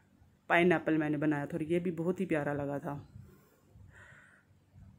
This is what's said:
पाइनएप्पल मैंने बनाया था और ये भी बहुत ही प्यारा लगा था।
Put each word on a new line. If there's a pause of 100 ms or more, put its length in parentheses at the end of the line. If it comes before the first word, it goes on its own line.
(480)
पाइनएप्पल
मैंने
बनाया
था
और
ये
भी
बहुत
ही
प्यारा
लगा
था। (1900)